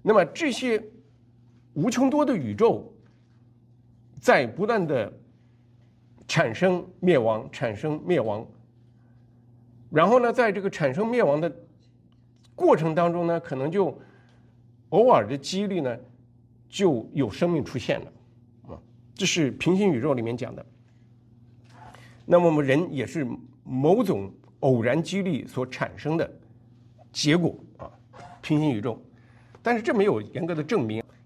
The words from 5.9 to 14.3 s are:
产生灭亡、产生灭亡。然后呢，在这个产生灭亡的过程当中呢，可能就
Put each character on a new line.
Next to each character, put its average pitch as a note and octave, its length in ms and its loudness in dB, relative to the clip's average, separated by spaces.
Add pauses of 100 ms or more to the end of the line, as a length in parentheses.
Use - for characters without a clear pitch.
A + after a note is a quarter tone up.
产 C#3 280 0
生 F3 280 0 (180)
灭 F3 180 4
亡、 A2+ 340 0
产 A2+ 240 -6
生 D3+ 300 -6
灭 F3 120 0
亡。 A2 280 -4 (1400)
然 D#3+ 180 4
后 B3 100 6
呢， A#3+ 140 2
在 A#3 180 2
这 G3 120 -4
个 F#3+ 80 -4
产 C3+ 240 -2
生 G3+ 120 -2
灭 A#3 160 0
亡 D3 160 4
的 D#3+ 160 -4 (1000)
过 F4 200 4
程 D#3+ 200 0
当 E3+ 180 2
中 E3+ 140 -2
呢， E3+ 120 0
可 D#3+ 160 -10
能 C3+ 160 -4
就 F#3 260 -2 (960)